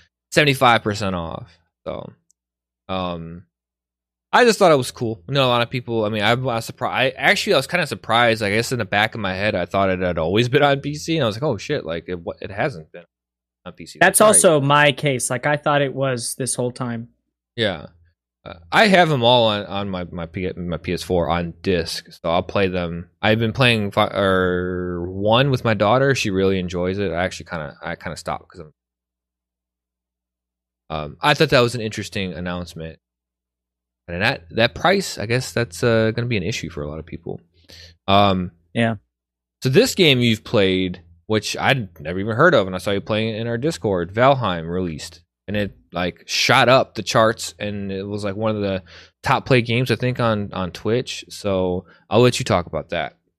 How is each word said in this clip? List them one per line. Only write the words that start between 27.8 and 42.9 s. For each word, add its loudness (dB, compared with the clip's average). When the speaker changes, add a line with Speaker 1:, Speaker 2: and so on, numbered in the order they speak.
Speaker 1:
I -8
kinda -12
stopped -10
'cause -20
I'm, -20
um, -8
I 2
thought 2
that 4
was 2
an -6
interesting -6
announcement. -10
And -6
that, -2
that 0
price, 0
I -6
guess -2
that's, -4
uh, 2
gonna -4
be -2
an -2
issue -6
for -10
a -8
lot -10
of -14
people. -12
Um, 4
Speaker 2:
Yeah. 0
Speaker 1:
so 0
this 4
game 4
you've 2
played, 0
which -2
I'd -2
never -6
even -4
heard 4
of, 4
and -6
I -6
saw -4